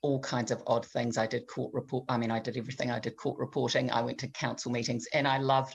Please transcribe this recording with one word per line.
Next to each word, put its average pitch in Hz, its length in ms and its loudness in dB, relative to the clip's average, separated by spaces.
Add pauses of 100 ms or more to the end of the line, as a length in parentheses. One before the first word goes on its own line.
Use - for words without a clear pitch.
all 139 180 4
kinds 123 320 0
of 113 140 -2
odd 117 200 2
things. 120 320 -2
I 110 80 4
did 120 220 -2
court - 260 -6
report, 127 340 -4
I 127 80 2
mean, 117 140 2
I 113 80 2
did 113 180 -4
everything. 123 340 -4
I 117 100 -2
did 113 160 -4
court - 220 -2
reporting, 127 520 0
I 117 120 2
went 120 160 -4
to 123 100 -6
council - 420 -4
meetings, 120 420 -2
and 143 140 4
I 135 120 4
loved, 135 360 4